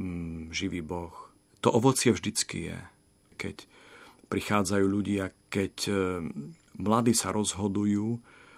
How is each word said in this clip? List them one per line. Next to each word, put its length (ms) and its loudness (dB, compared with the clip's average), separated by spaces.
mm, 500 -6
živý 300 -4
Boh. 320 -8
To 160 6
ovocie 340 6
vždycky 600 -2
je, 60 -10
keď 200 -8
prichádzajú 560 2
ľudia, 420 0
keď, 220 -2
e, 60 0
mladí 320 4
sa 180 2
rozhodujú, 840 0
e, 40 -14